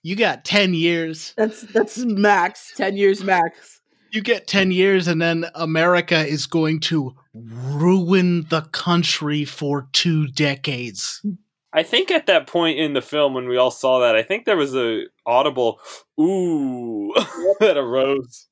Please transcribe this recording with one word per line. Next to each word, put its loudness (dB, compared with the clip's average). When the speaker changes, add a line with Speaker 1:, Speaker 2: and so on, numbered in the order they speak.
Speaker 1:
you -6
got -2
ten 2
years. -2
Speaker 2:
That's, -2
that's 0
max. 0
Ten -2
years 2
max. -2
Speaker 1:
You -4
get -2
ten 2
years, 2
and 0
then 0
America 2
is -4
going 0
to -4
ruin 0
the 0
country -2
for -4
two 0
decades. -4
Speaker 3:
I 0
think -2
at 0
that 2
point 0
in -2
the 0
film, 0
when -6
we 0
all 4
saw 2
that, 4
I 2
think -4
there 2
was -2
a -2
audible 0
ooh -2
<laughs> 0
that 4
arose. -2